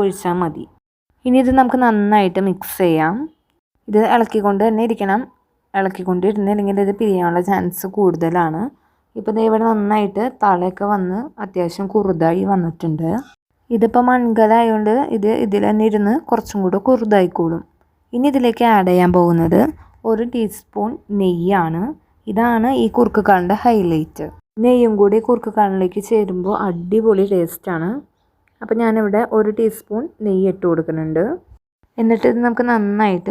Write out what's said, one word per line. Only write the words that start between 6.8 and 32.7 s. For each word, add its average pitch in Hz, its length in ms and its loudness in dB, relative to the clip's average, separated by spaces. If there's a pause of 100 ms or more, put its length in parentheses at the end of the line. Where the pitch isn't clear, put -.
ഇത് 196 180 0
പിരിയാനുള്ള 180 480 0
ചാൻസ് 185 380 -4 (100)
കൂടുതലാണ്. 165 640 0 (580)
ഇപ്പോൾ 214 180 -6
ദേ 220 120 0
ഇവിടെ 220 220 2
നന്നായിട്ട് 208 520 -2 (200)
തളയൊക്കെ 185 500 0
വന്ന് 190 260 -2 (240)
അത്യാവശ്യം 190 520 -4
കുറുതായി 180 480 0 (100)
വന്നിട്ടുണ്ട്. 165 560 -2 (680)
ഇതിപ്പോൾ 226 320 2
മൺകല 226 520 4
ആയതുകൊണ്ട് 220 340 2 (220)
ഇത് 208 120 0 (160)
ഇതിൽ 202 240 0
തന്നെ 214 220 2
ഇരുന്ന് 208 240 0 (160)
കുറച്ചും 214 340 -6
കൂടെ 185 240 -2
കുറുതായിക്കോളും. 185 760 0 (540)
ഇനി 254 160 0
ഇതിലേക്ക് 240 400 0
ആഡ് 185 200 2
ചെയ്യാൻ 180 260 4
പോകുന്നത് 170 420 2 (500)
ഒരു 220 240 -2
ടീസ്പൂൺ 214 560 -6 (300)
നെയ്യാണ്. 175 640 0 (500)
ഇതാണ് 233 360 0 (140)
ഈ 220 140 2
കുറുക്ക് 233 340 2
കാളൻ്റെ 185 340 2
ഹൈലൈറ്റ്. 170 640 0 (400)
നെയ്യും 240 340 4
കൂടി 208 180 4 (100)
കുറുക്ക് 233 300 -2
കാളനിലേക്ക് 190 520 0
ചേരുമ്പോൾ 190 440 0 (120)
അടിപൊളി 196 640 0
ടേസ്റ്റാണ്. 170 580 -2 (720)
അപ്പോൾ 220 220 -4
ഞാനിവിടെ 214 380 0 (160)
ഒരു 214 200 2
ടീസ്പൂൺ 220 460 -4 (220)
നെയ്യ് 190 260 2
ഇട്ട് 185 180 -8
കൊടുക്കുന്നുണ്ട്. 160 540 -2 (760)
എന്നിട്ട് 226 300 2
ഇത് 233 160 0
നമുക്ക് 240 280 -2